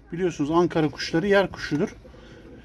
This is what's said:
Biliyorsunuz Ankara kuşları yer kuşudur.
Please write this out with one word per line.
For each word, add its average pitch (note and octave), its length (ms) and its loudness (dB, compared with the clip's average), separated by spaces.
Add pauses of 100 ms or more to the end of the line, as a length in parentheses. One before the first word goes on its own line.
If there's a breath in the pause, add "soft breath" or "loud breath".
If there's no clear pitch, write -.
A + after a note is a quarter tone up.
(120)
Biliyorsunuz E3 400 -2
Ankara E3 380 2
kuşları E3 380 -2
yer G3 240 4
kuşudur. - 440 -4 (680 loud breath)